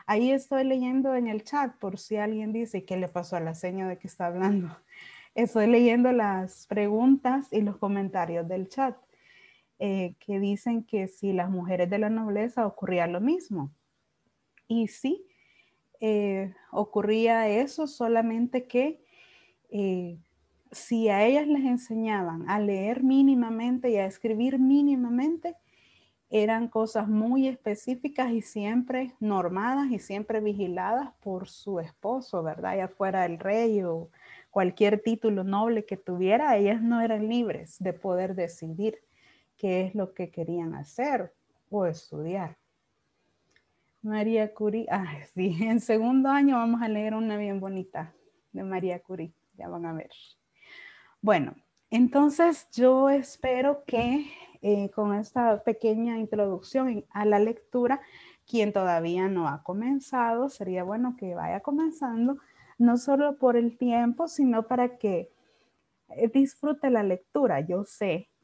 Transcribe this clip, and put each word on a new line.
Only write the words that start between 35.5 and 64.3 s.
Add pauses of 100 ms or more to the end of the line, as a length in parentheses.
que
tuviera,
ellas
no
eran
libres
de
poder
decidir (580)
qué
es
lo
que
querían
hacer (380)
o
estudiar. (1500)
María
Curie,
ah, (160)
sí,
en
segundo
año
vamos
a
leer
una
bien
bonita (380)
de
María
Curie, (240)
ya
van
a
ver. (1080)
Bueno, (360)
entonces
yo
espero
que, (360)
eh,
con
esta
pequeña
introducción
en,
a
la
lectura, (460)
quien
todavía
no
ha
comenzado,
sería
bueno
que
vaya
comenzando, (400)
no
solo
por
el
tiempo,
sino